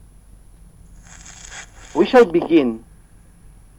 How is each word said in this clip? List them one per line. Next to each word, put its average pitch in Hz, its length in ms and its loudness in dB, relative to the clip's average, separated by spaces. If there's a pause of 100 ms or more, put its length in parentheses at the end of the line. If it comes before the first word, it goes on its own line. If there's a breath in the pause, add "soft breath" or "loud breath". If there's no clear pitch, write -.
(2000)
We 175 100 0
shall 240 200 4
begin 151 580 -2 (960)